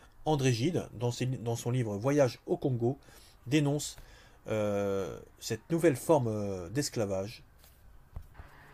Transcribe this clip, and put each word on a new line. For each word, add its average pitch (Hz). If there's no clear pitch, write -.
André 135
Gide, 120
dans 120
ses, 120
dans 117
son 120
livre 117
Voyage 135
au 180
Congo, 127
dénonce, 143
euh, 101
cette -
nouvelle 165
forme, 135
euh, 101
d'esclavage 104